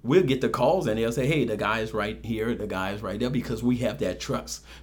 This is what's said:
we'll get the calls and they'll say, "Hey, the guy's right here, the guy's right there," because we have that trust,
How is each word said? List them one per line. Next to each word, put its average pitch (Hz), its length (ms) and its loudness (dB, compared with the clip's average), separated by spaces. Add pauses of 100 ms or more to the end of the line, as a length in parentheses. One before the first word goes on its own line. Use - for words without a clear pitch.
we'll 160 180 6
get 131 180 2
the 123 80 2
calls 151 380 2
and 110 120 0
they'll 113 120 2
say, 127 160 0
"Hey, 147 180 4
the 110 120 -2
guy's 107 360 0
right 107 320 -4
here, 113 300 -2
the 107 120 -6
guy's 98 360 -4
right 101 160 -6
there," 123 120 -2
because 120 340 -2
we 123 140 4
have 120 200 0
that 90 220 -2
trust, - 420 -6 (200)